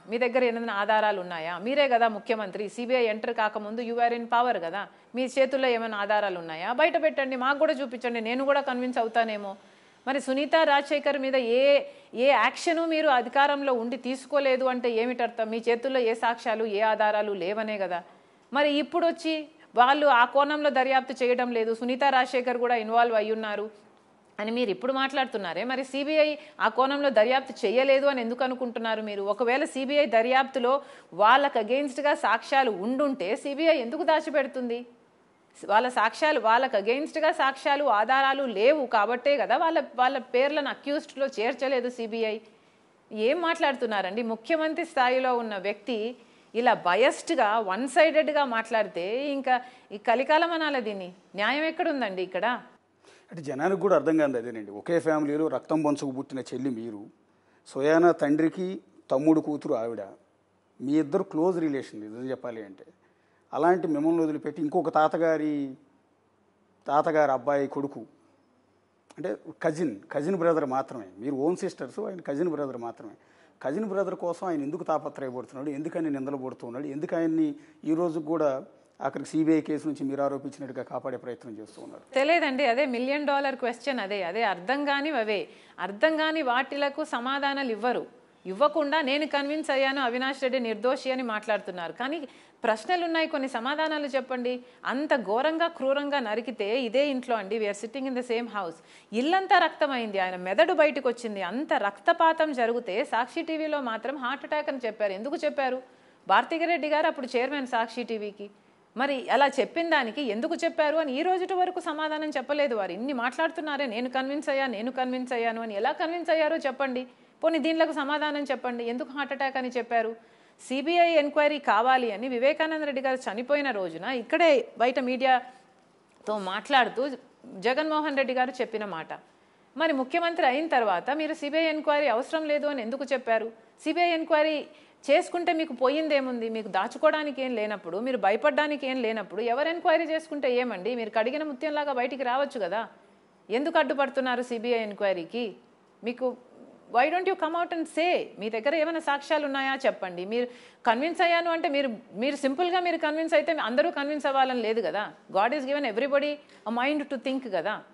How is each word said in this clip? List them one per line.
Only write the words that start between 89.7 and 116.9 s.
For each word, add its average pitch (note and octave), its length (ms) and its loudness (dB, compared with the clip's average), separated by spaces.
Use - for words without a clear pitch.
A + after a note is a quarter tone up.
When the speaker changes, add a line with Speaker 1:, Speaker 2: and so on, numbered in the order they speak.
Speaker 1:
అయ్యాను, C4+ 320 2
అవినాష్ C4 400 -2
రెడ్డి C4 160 0
నిర్దోషి" B3 540 -2
అని C4 100 -4
మాట్లాడుతున్నారు. G3+ 720 -4
కానీ C4+ 360 -6
ప్రశ్నలు A#3 400 0
ఉన్నాయి, E4 220 0
కొన్ని C#4+ 220 -4
సమాధానాలు D4 580 -2
చెప్పండి. B3+ 540 -4
అంత C#4 320 0
ఘోరంగా, C#4 520 0
క్రూరంగా C#4+ 500 -2
నరికితే A3 600 -2
ఇదే B3+ 280 2
ఇంట్లో B3 280 -2
అండి, G3+ 220 -4
we G#3+ 60 -2
are G3+ 200 -4
sitting C4 240 -6
in B3+ 100 -4
the B3 140 -6
same A#3 140 -2
house. G3 320 -6
ఇల్లంతా F4+ 460 4
రక్తమైంది, C4+ 600 0
ఆయన F#3 180 0
మెదడు G3+ 360 2
బయటకు C#4+ 360 2
వచ్చింది. G#3+ 340 -4
అంత B3 300 -4
రక్తపాతం D#4+ 800 2
జరిగితే A#3 520 -2
సాక్షి B3 380 -2
టీవీలో D#4 380 -2
మాత్రం A#3+ 360 -6
హార్ట్ C4+ 280 -6
అటాక్ D4+ 240 -2
అని C4+ 180 -6
చెప్పారు. G#3 260 -2
ఎందుకు A#3 240 -4
చెప్పారు? C4 460 -2
భారతిరెడ్డి D4+ 600 2
గారు D4+ 180 2
అప్పుడు C4+ 300 -2
చైర్మన్ C4 300 -2
సాక్షి A#3+ 360 -2
టీవీకి. G#3 480 -8
మరి C4+ 340 -2
అలా B3+ 160 6
చెప్పిన D4+ 440 0
దానికి C#4 320 0
ఎందుకు C#4+ 320 -2
చెప్పారు D#4 420 0
అని C#4+ 220 0
ఈ D#4 40 0
రోజుటి F#4 320 0
వరకు F4+ 260 0
సమాధానం D#4 480 -4
చెప్పలేదు C#4 460 -2
వారు. F#3+ 180 -2
ఇన్ని A#3 200 -6
మాట్లాడుతున్నారే, C#4+ 720 -2
"నేను A#3+ 240 -4
కన్విన్స్ C4+ 380 -4
అయ్యా, C4+ 180 0
నేను A#3 260 -6
కన్విన్స్ B3+ 400 -4
అయ్యాను" A3+ 300 -2
అని. A3 120 -8
ఎలా A3+ 180 0
కన్విన్స్ E4+ 380 -4
అయ్యారో D#4+ 260 2
చెప్పండి. C4 500 -4